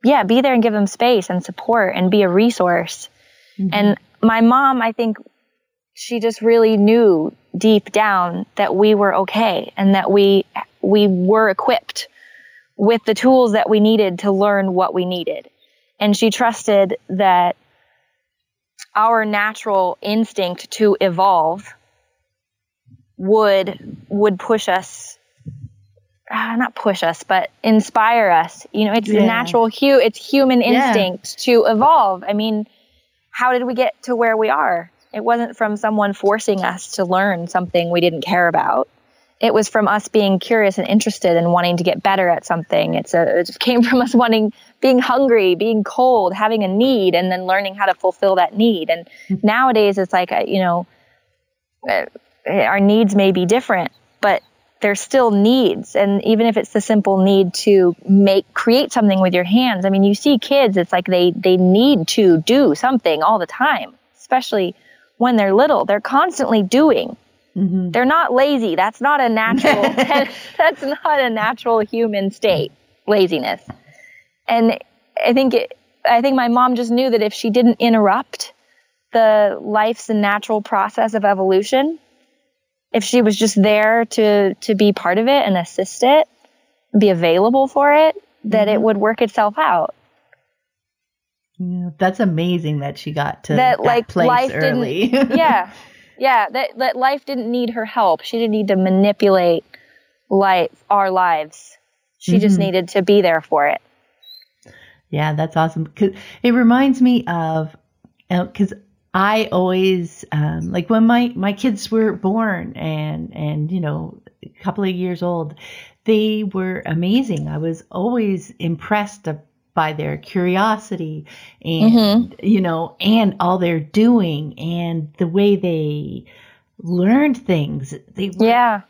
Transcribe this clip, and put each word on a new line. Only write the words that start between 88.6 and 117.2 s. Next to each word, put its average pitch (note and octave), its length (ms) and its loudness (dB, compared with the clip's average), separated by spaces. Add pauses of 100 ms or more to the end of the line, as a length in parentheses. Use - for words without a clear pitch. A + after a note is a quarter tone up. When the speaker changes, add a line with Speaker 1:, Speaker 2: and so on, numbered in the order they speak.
Speaker 1:
it - 60 0
Speaker 2:
Mm-hmm. A3 80 0
Speaker 1:
would A3 140 2
work G#3+ 240 -2
itself G#3+ 360 -2
out. C4 360 -2 (1600)
Speaker 2:
Yeah, F3+ 400 -8
that's F#3+ 220 -2
amazing E3+ 600 -2
that C#3+ 180 -10
she - 140 -12
got D3 340 -6
to - 100 -2
Speaker 1:
That, B3+ 220 2
Speaker 2:
that - 60 -6
Speaker 1:
like, A#3+ 240 0
Speaker 2:
place F#3 200 0
Speaker 1:
life B3+ 260 0
Speaker 2:
early. A#3+ 540 -2
<laughs> - 20 -2
Speaker 1:
didn't, C4 280 0
yeah. A#3+ 340 0 (460)
Yeah, B3 320 2
that, B3+ 280 -6
that B3+ 180 -2
life C4+ 300 -2
didn't A#3+ 260 -8
need A#3+ 200 -2
her A3+ 140 -8
help. G#3+ 380 0
She - 140 -8
didn't A3+ 140 -2
need G#3+ 180 -2
to G3 60 2
manipulate F#3+ 880 2 (640)
life, F#3+ 420 0 (180)
our G3 220 2
lives. E3+ 640 -4 (420)
She F3+ 200 0
just G3+ 160 2
Speaker 2:
Mm-hmm. F#3+ 80 0
Speaker 1:
needed F#3 260 -2
to G3 120 -2
be G3+ 200 4
there E3 200 0
for D3 260 0
it. - 140 -2 (1300)
Speaker 2:
Yeah, D3+ 240 -4
that's D#3 240 -4
awesome. D#3+ 300 -4
'Cause F#3+ 240 -2 (300)
it A#3+ 120 2
reminds B3+ 480 2
me B3 260 2
of, D#3+ 480 -4 (540)
uh, F3+ 180 0
'cause - 260 -2 (400)
I G#3 380 0
always, F#3 800 -2
um, D#3 400 -4
like, F3+ 180 -6
when A3 160 2
my, A#3+ 300 2
my F#3+ 180 -4
kids G#3 380 -4
were A3 220 0
born F#3+ 640 -4
and, D#3 580 -8
and, D3+ 360 -6
you F#3 100 -4
know, D#3 400 -8 (220)
a - 60 -20 (140)
couple G3 220 -4
of F#3+ 60 -4
years F3+ 300 -6
old, E3+ 340 -6 (500)
they G#3+ 380 0
were F#3 420 -6
amazing. F3 640 -2